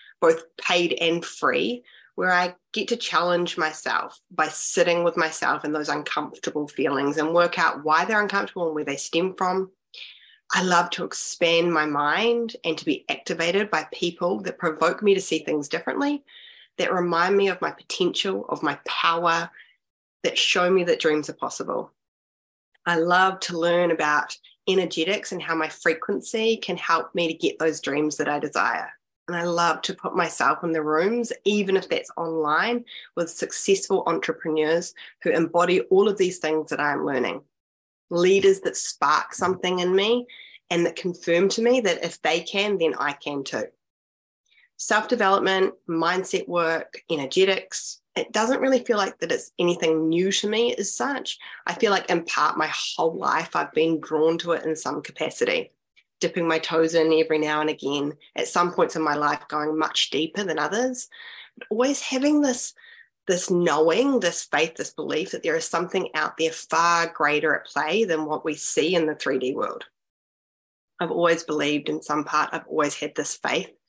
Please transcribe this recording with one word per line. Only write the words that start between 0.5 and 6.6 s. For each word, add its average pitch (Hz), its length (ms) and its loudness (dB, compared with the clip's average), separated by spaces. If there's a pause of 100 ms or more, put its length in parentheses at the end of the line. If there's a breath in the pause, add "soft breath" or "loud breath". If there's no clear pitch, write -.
paid 175 440 2
and 170 240 0
free, 190 580 -2 (320 soft breath)
where 185 160 0
I 180 240 2 (180)
get 151 180 -4
to 240 60 2
challenge 175 600 0
myself - 600 -4 (100)
by 165 200 -2
sitting 170 520 2
with 170 140 2
myself 156 480 -2
in 151 80 -2
those 151 160 -4
uncomfortable 147 800 -6